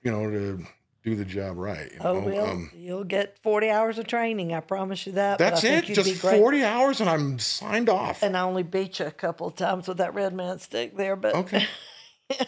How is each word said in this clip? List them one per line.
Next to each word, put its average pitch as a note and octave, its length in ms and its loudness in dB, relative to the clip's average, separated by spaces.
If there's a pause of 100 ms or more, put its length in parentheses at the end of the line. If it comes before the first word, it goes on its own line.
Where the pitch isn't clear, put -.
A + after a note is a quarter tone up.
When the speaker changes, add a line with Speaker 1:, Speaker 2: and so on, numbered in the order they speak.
Speaker 1:
you B2 80 0
know, G#2+ 200 -2
to G2+ 360 -4 (360)
do A2+ 120 -2
the G2+ 100 -4
job F#2+ 320 -6
right, F2+ 360 -8
you - 80 -18
Speaker 2:
Oh, F#3 200 0
Speaker 1:
know? G2+ 60 -4
Speaker 2:
well, G3+ 240 0
Speaker 1:
Um, F3+ 240 -8
Speaker 2:
you'll F3+ 300 -10
get G3 380 -4
forty G#3+ 280 2
hours A3 280 2
of A3+ 100 -8
training, A3+ 440 -2
I D#3+ 80 -2
promise F#3+ 460 -6
you F#3+ 60 -8
that, G3+ 260 2
but E3 80 6
I E3+ 40 4
Speaker 1:
That's E3+ 120 2
Speaker 2:
think D4+ 220 4
Speaker 1:
it? - 60 -8
Speaker 2:
you'd G#3 40 -2
Speaker 1:
Just F#3+ 200 4
Speaker 2:
be F3 40 -6 (100)
great. G#3 120 8
Speaker 1:
forty C#4 240 6
hours A#3+ 360 4
and G3+ 80 2
I'm C#3+ 300 2
signed G#3+ 500 0
off? F#3+ 340 2
Speaker 2:
And G3 140 2
I F3+ 60 2
only F#3 220 0
beat F#3 340 -4
you E3 80 -2
a D3+ 60 -4
couple E3+ 340 -4
of F3+ 100 -8
times F#3 320 -2
with F3+ 100 -6
that F3+ 160 0
Red G3 200 -2
Man F3+ 240 -6
stick - 380 -6
there, G3 200 -2
but G3+ 200 0
Speaker 1:
Okay. F#3 280 0 (640)
Speaker 2:
<laughs> C4+ 80 -4 (120)